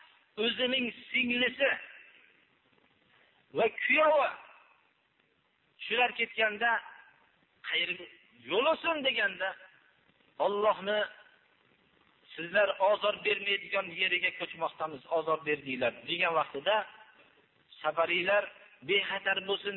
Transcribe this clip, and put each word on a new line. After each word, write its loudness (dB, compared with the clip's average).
o'zining 0
singlisi 0
va 4
kuyovi 4
shular 0
ketganda, -2
"Qayerga -4
yo'l 0
olsin?" 0
deganda, 0
"Allohni 2
sizlar 2
ozor 4
bermaydigan 0
yeriga 0
ko'chmoqdamiz, -6
ozor 0
berdinglar", -2
degan 0
vaqtida, 0
"Safaringlar 0
bexatar 0
bo'lsin", -4